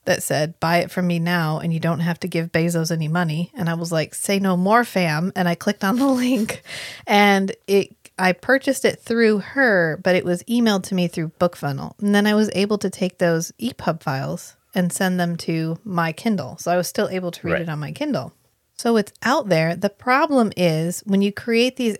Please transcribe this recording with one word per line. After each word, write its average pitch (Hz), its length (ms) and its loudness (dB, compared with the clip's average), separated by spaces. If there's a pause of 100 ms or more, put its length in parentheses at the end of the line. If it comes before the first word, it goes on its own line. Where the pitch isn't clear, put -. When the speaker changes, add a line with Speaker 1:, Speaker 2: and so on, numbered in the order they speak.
Speaker 1:
that - 180 0
said, 151 380 -2
"Buy 170 160 2
it 175 140 0
from 180 140 -2
me 175 140 2
now 165 400 0
and 170 140 -2
you 160 80 -2
don't 165 180 0
have 170 220 -2
to 180 80 -6
give 165 240 -4
Bezos 165 380 0
any 160 180 -2
money." 170 440 -2
And 190 160 -4
I 170 40 -2
was 170 180 -4
like, 160 240 -2
"Say 196 240 -2
no 190 160 2
more, 208 300 4
fam." 175 500 -2
And 180 140 0
I 170 60 0
clicked - 280 -4
on 196 140 0
the 277 100 2
<laughs> 254 180 2
link, 233 380 -2 (420)
and 202 480 4 (140)
it, 196 260 0 (240)
I 185 140 2
purchased 262 520 0
it - 160 0
through 226 400 2
her, 185 640 2
but 185 120 4
it - 100 0
was 175 180 -2
emailed 226 400 2
to - 120 -6
me 180 120 2
through 160 320 -6
BookFunnel. 151 600 -2
And 202 160 2
then 202 100 4
I 208 100 2
was 214 180 4
able 202 260 0
to 196 100 -2
take - 280 -4
those 170 400 0
E 240 160 -6
pub - 280 -4
files 147 540 -6 (180)
and 180 180 0
send 185 280 -2
them 170 180 0
to 160 460 -4
my 170 300 -2
Kindle. 185 440 -4
So - 140 -4
I 180 60 2
was 175 100 0
still - 220 -2
able 180 220 -6
to - 140 -10
read - 80 0
Speaker 2:
Right. - 100 -2
Speaker 1:
it 170 60 -8
on 151 100 -6
my 151 120 -8
Kindle. 233 420 -4 (440)
So 233 180 0
it's 208 160 0 (120)
out 254 260 0
there. 165 260 2
The 202 140 -2
problem 262 640 2
is 165 460 0
when 196 220 2
you 202 80 2
create 240 460 0
these 226 220 0